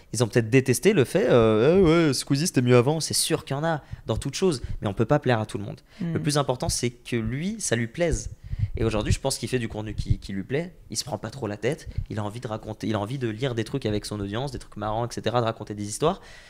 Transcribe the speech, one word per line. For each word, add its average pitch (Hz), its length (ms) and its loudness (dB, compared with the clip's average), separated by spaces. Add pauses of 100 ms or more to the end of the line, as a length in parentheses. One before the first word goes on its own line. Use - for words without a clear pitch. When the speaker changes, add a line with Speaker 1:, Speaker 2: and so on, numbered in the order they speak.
(140)
Speaker 1:
Ils 113 100 0
ont 110 60 4
peut-être 113 200 2
détesté 131 440 4
le 151 100 6
fait, 196 260 2
euh, 156 760 6
Eh - 20 4
ouais, 139 60 4
Squeezie, 143 340 0
c'était 135 140 2
mieux 123 160 8
avant. 147 240 4
C'est - 120 -4
sûr - 300 0
qu'il 135 140 -6
y - 20 -4
en 151 60 -2
a 160 160 0 (240)
dans 110 100 0
toute 135 200 -4
chose, 180 260 0 (200)
mais 110 60 -2
on 101 60 -2
peut 120 120 0
pas 147 140 4
plaire 120 220 2
à 107 40 -2
tout - 120 -6
le 101 80 -8
monde. 104 160 -10 (180)
Speaker 2:
Mm. 170 140 -4
Speaker 1:
Le 160 80 -2
plus 147 160 0
important, 139 320 0
c'est 120 220 -2
que - 260 -6
lui, 139 420 -4
ça - 160 -2
lui 117 120 0
plaise. 160 420 -2 (480)
Et - 80 0
aujourd'hui, 107 260 0
je - 80 2
pense - 180 -2
qu'il 113 120 -6
fait 131 100 0
du 113 80 -2
contenu 107 260 -8
qui, - 260 0
qui - 120 -12
lui 98 120 -4
plaît. 165 320 -6 (140)
Il 117 60 -12
se - 80 -4
prend 117 140 -6
pas - 140 -10
trop - 160 -6
la 104 100 -6
tête. 135 320 -4 (200)
Il 107 100 -6
a 104 40 -2
envie 104 160 -8
de 123 80 -8
raconter, 107 400 -8
il 110 80 0
a 101 40 0
envie 107 180 -4
de 123 100 -2
lire 113 280 -4
des 113 80 0
trucs 135 220 -4
avec 104 200 -2
son 104 140 -6
audience, 107 320 -4
des 117 80 -8
trucs - 180 -16
marrants, 107 280 -2
et 123 60 -8
cetera, 117 300 0
de 113 40 0
raconter 110 280 -4
des 104 140 -6
histoires. 151 340 0 (280)